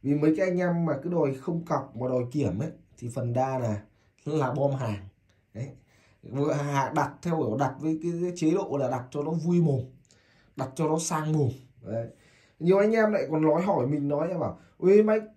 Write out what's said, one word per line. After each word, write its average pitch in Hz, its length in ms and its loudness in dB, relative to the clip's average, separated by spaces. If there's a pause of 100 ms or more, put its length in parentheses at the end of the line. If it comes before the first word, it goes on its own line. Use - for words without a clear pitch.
Vì 143 140 0
mấy 151 220 4
cái 185 120 2
anh 175 80 0
em 170 280 2
mà 156 180 0
cứ 180 60 -4
đòi 156 240 0
không 170 320 -6
cọc 139 300 -4
mà 123 120 -4
đòi 127 240 0
kiểm 135 280 -2
ấy 165 120 -4 (260)
thì 120 180 -10
phần 120 180 -4
đa 131 260 0
là, 107 220 -4 (440)
là 147 280 -2
bom 139 220 0
hàng. 107 320 -6 (460)
Đấy. 123 140 -8 (560)
Vừa 139 300 -2
hạ 143 420 -2
đặt 143 160 0 (100)
theo 165 160 -2
kiểu 113 200 -2
đặt 131 220 -2
với 156 240 -2
cái, 170 80 -2 (100)
cái 180 140 -2
chế 156 160 2
độ 180 260 0
là 131 120 0
đặt 123 220 -4
cho 143 120 -4
nó 156 80 -4
vui 170 300 2
mồm, 139 200 4 (760)
đặt 127 200 -6
cho 160 120 0
nó 160 120 0
sang 156 320 -2
mồm. 147 180 2 (320)
Đấy. 113 260 -6 (520)
Nhiều 180 180 4
anh 208 140 4
em 220 200 4
lại - 200 0
còn 156 100 0
nói 156 200 4
hỏi 180 260 0
mình, 143 200 -2
nói 147 220 0
em 175 100 -4
bảo: 117 200 -6 (180)
"Ui 202 260 8
mày 214 160 4 (180)